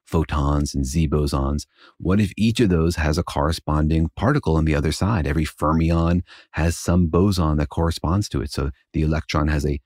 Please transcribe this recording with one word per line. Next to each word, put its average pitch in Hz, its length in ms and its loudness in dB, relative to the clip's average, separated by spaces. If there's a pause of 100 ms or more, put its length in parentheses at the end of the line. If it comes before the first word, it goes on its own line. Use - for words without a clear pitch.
photons 73 680 0
and 69 100 -2
Z 76 240 0
bosons. 71 580 -2 (320)
What 95 220 2
if 101 160 0
each 113 240 0
of 113 80 4
those 85 280 2
has 76 200 0
a 85 60 0
corresponding 78 960 0
particle 127 400 0
on 78 100 2
the 76 80 2
other 73 180 0
side? 90 340 -2
Every 76 200 -2
fermion 82 720 0 (320)
has 82 240 -2
some 90 300 2
boson 87 500 2
that 76 140 -2
corresponds 85 600 -2
to 60 120 -4
it. 69 100 -8
So 69 180 -4 (220)
the 80 100 -2
electron 78 460 -2
has 73 180 0
a 71 200 -2